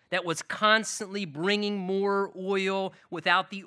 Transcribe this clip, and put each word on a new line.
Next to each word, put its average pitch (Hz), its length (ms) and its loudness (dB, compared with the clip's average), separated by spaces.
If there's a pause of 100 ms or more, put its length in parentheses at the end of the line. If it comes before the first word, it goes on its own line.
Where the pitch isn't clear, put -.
that 180 160 -2
was 165 160 -2
constantly 214 840 0
bringing 202 520 0
more 196 580 0
oil 190 560 0 (200)
without 180 400 2
the 196 160 -10